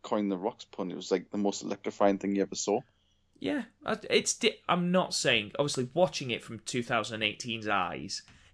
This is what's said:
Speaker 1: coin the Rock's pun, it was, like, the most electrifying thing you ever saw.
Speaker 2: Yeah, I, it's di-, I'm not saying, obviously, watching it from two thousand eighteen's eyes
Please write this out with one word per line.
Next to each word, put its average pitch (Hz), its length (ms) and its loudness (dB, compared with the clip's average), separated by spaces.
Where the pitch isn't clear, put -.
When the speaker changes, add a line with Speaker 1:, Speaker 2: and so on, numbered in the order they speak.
Speaker 1:
coin 104 260 0
the 98 100 0
Rock's 101 280 -6
pun, 90 240 -8
it - 60 -8
was, 92 140 -10
like, 90 200 0
the 104 80 -4
most 101 240 0
electrifying 101 560 2
thing 98 180 -2
you 98 60 2
ever 92 120 -2
saw. 104 260 0
Speaker 2:
Yeah, 285 220 -2
I, 220 100 0
it's - 240 4
di-, - 240 0
I'm 175 240 2
not 180 220 2
saying, 113 440 2
obviously, 139 360 0
watching 160 360 2
it 107 140 -4
from 113 140 -10
two 123 240 -2
thousand 113 400 -2
eighteen's 110 440 -4
eyes 90 540 0